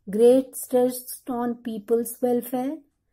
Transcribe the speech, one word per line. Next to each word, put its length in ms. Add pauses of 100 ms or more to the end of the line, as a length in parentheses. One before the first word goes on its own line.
(100)
great 460
stress 720
on 340
people's 580
welfare, 580 (340)